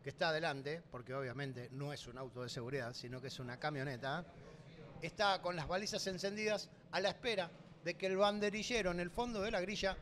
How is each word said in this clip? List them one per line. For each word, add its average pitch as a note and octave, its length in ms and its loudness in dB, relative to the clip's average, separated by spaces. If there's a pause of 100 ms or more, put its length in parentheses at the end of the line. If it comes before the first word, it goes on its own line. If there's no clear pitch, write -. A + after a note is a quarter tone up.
que C#3+ 60 -6
está E3 200 2
adelante, D#3 600 0
porque B2 240 -8
obviamente C3 580 -4
no C#3+ 220 -4
es - 140 -8
un B2 100 -12
auto B2+ 240 -8
de B2 80 -4
seguridad, B2 460 -2
sino B2+ 260 -6
que C3+ 60 -8
es - 120 -8
una B2 200 -6
camioneta, C#3+ 640 -2 (800)
está F#3+ 360 4
con F3 160 0
las D3+ 120 -2
balizas G3 400 0
encendidas G3+ 640 0 (200)
a E3 80 2
la F#3+ 100 4
espera F#3+ 420 0 (320)
de E3+ 100 0
que F#3 140 0
el F#3+ 100 4
banderillero G#3 720 4
en F3 100 2
el F3 120 0
fondo A#3+ 300 0
de G#3+ 100 2
la G3 100 4
grilla F#3+ 400 2